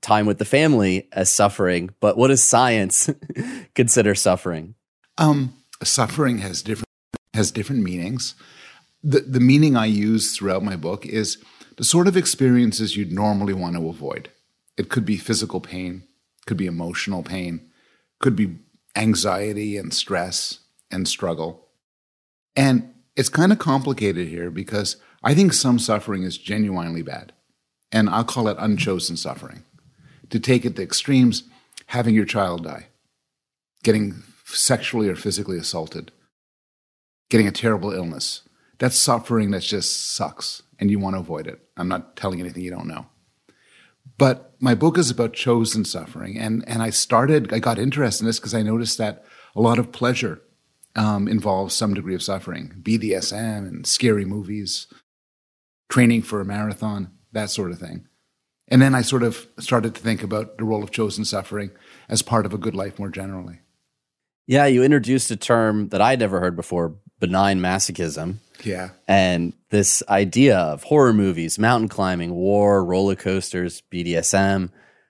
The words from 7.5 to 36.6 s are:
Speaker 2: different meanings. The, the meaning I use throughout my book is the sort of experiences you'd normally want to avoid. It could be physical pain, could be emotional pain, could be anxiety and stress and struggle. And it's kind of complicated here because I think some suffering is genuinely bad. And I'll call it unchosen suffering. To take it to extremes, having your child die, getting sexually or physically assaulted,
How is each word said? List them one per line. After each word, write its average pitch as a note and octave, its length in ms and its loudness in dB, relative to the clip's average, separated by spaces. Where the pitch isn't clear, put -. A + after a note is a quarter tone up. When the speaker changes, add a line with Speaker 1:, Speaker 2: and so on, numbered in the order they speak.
Speaker 2:
different A#2 320 -2
meanings. F2+ 520 -6
The, C#3+ 180 2
the B2+ 200 0
meaning C#3 360 6
I A2 100 2
use G#2+ 480 0
throughout G2 300 -2
my G2 120 -6
book E2+ 280 -6
is G#2+ 320 -4
the A2+ 80 -4
sort F3 220 4
of F#3 100 4
experiences B2 800 2
you'd F#2+ 160 -4
normally G2+ 400 0
want F2 240 -4
to E2 120 -4
avoid. D2+ 420 -10
It - 100 -6
could A#2 160 0
be G2 140 -2
physical F#2+ 420 -4
pain, F#2 440 -12
could G2 100 -4
be F#2+ 80 -4
emotional F2 580 -6
pain, F2 460 -10
could B2+ 160 0
be F2+ 220 -2
anxiety G#2 800 -2
and F2+ 160 -10
stress - 680 -6
and F#2 160 -4
struggle. E2 640 -6
And C3 380 2
it's C3+ 140 0
kind F3+ 240 4
of A3 60 4
complicated A#2 680 -2
here E2+ 220 -8
because G2+ 460 -6
I C#3 120 4
think F#3 180 6
some B2 260 2
suffering G#2 440 -2
is F2+ 160 -8
genuinely F2+ 640 -4
bad. - 320 -12
And G#2+ 160 4
I'll G#2+ 160 0
call A2+ 240 -2
it G2+ 100 -2
unchosen F2+ 600 -2
suffering. - 460 -12
To A2 100 -2
take B2 240 2
it A2+ 120 -4
to G2 60 -6
extremes, B2+ 600 2
having A#2+ 260 2
your G#2+ 100 4
child F2+ 400 -2
die, D#2+ 220 -14
getting G#2+ 400 0
sexually A#2 640 0
or E2+ 60 -4
physically G2 420 -6
assaulted, D#2+ 520 -8